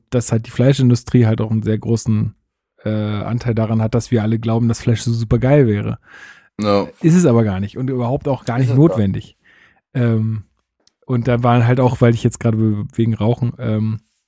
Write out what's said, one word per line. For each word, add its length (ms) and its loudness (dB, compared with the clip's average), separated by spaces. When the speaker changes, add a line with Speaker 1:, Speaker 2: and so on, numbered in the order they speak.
Speaker 1:
dass 200 -2
halt 140 -2
die 60 -18
Fleischindustrie 720 2
halt 160 0
auch 100 -4
einen 120 -2
sehr 140 -2
großen, 580 -2
äh, 40 -4
Anteil 640 -4
daran 260 0
hat, 140 -2
dass 160 -2
wir 120 2
alle 160 -2
glauben, 280 0
dass 140 -2
Fleisch 200 0
so 100 -4
super 280 -2
geil 280 4
wäre. 320 -2
Speaker 2:
No. 320 0
Speaker 1:
Ist 140 4
es 100 4
aber 180 4
gar 160 -2
nicht 180 -8
und 120 -4
überhaupt 380 -4
auch 180 -4
gar 120 -4
Speaker 2:
Ist 80 0
Speaker 1:
nicht 60 -2
Speaker 2:
es 60 2
Speaker 1:
notwendig. 600 2
Ähm, 500 -2
und 220 -2
da 160 0
waren 220 4
halt 140 2
auch, 220 0
weil 120 6
ich 100 -4
jetzt 160 0
gerade 180 0
be-, 280 0
wegen 200 0
Rauchen, 420 -2
ähm, 420 -4